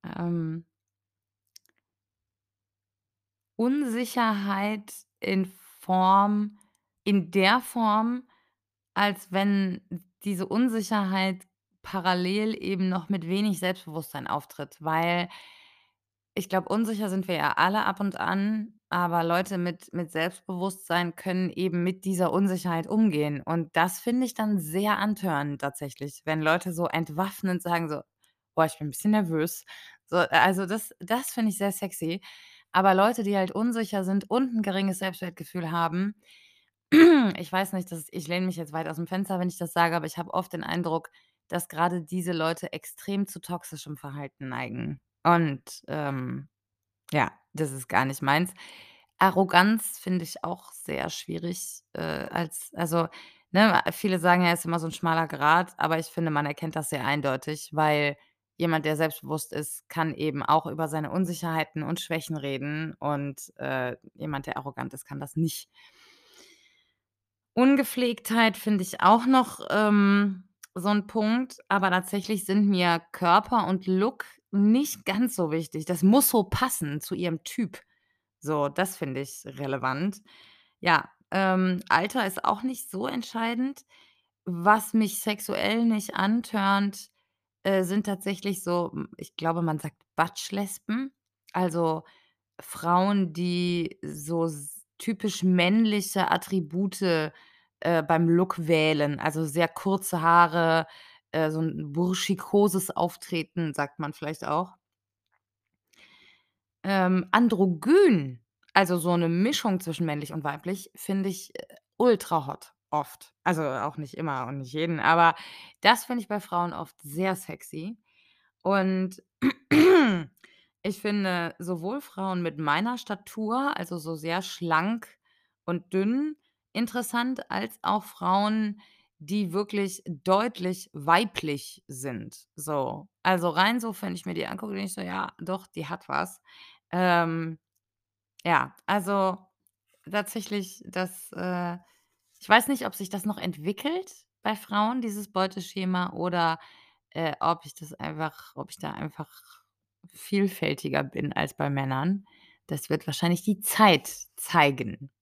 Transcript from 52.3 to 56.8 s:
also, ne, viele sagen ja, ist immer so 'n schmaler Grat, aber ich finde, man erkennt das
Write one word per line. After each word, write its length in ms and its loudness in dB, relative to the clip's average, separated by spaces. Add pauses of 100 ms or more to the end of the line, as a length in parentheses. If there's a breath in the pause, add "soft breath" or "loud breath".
also, 320 0 (440 loud breath)
ne, 300 4 (120)
viele 260 0
sagen 260 6
ja, 80 4
ist 120 -4
immer 140 -2
so 80 -4
'n 60 -6
schmaler 340 0
Grat, 520 2
aber 200 0
ich 80 -6
finde, 240 -2
man 160 0
erkennt 280 -6
das 140 -4